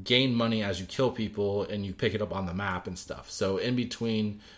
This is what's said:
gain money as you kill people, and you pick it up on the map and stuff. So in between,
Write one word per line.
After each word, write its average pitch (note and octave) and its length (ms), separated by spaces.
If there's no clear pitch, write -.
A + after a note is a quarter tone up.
gain B2 320
money A2+ 280
as F#2+ 180
you F#2 60
kill B2+ 240
people, G2+ 540
and G2+ 220
you F#2+ 60
pick G#2+ 220
it G#2+ 80
up G2 120
on F#2+ 120
the E2+ 80
map F#2 320
and F#2 120
stuff. - 320
So G2 280
in A#2+ 180
between, A2 640